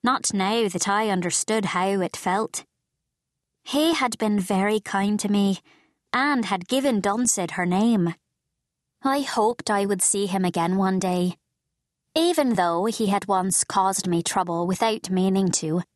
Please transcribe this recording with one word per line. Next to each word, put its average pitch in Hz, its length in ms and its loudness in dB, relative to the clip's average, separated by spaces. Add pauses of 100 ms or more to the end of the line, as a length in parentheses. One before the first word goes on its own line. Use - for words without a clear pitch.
Not 254 320 -2
now 202 340 0
that 180 180 -2
I 208 220 0
understood 190 580 -2
how 190 340 0
it - 160 -4
felt. - 480 -4 (1000)
He 311 300 0
had 254 240 -2
been 214 200 0
very 202 420 0
kind 208 400 -2
to 202 100 -2
me, 196 300 0 (520)
and 254 320 0
had 185 240 -4
given 254 320 2
Dunsed 202 520 0
her 180 140 -2
name. 185 480 2 (880)
I 277 180 0
hoped 233 500 -2
I 202 160 2
would 196 160 0
see 202 240 0
him 185 180 0
again 175 320 0
one 190 220 2
day, 180 380 0 (800)
even 311 400 2
though 175 300 2
he 220 220 -2
had 196 200 0
once 185 380 0
caused 190 420 0
me 170 160 0
trouble 175 440 -2
without 214 440 -2
meaning 190 420 2
to. 165 300 -2 (140)